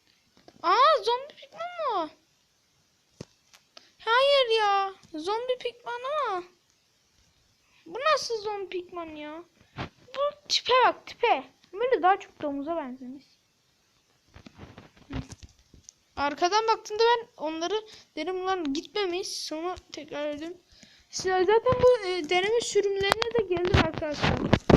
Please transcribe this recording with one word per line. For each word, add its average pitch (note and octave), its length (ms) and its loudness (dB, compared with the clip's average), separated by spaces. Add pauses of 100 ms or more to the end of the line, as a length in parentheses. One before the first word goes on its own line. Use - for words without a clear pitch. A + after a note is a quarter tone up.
(640)
Aa, A#4 420 6
zombi B4+ 320 -2
pigman D#5 680 -6
mı? D4+ 60 -10 (1900)
Hayır B4+ 600 4
ya. G4 360 2 (200)
Zombi A4+ 460 -4
pigman A#4+ 400 -10 (280)
ama. F4+ 160 -4 (1400)
Bu E4 120 -12 (140)
nasıl A#4 300 -2
zombi G4+ 260 -8
pigman F4+ 380 -10
ya? D4+ 380 -14 (600)
Bu C#5+ 420 -6
tipe - 240 0 (140)
bak, - 200 0
tipe. F4 380 0 (280)
Böyle A4 300 0
daha G4 180 4
çok - 220 -16
domuza C#4+ 340 -6
benzemiş. C4 480 -12 (1900)
Hı. - 60 -6 (960)
Arkadan F4 520 0
baktığımda G#4+ 340 -2
ben A#4 340 2
onları E4 460 -4 (340)
dedim, F#4 260 -4
"Ulan F#4 300 -2
gitmemiş." F#4 560 -4
Sonra E4 480 -8 (160)
tekrar D4 400 -8
dedim. D#4+ 260 -10 (520)
Size F#4 340 0
zaten A#4 380 4
bu, B4 240 6
e, F4+ 220 -4
deneme G4 320 2
sürümlerine G4+ 800 0
de F#4+ 160 0
gelir F4+ 200 2
arkadaşlar. D#4+ 640 0 (380)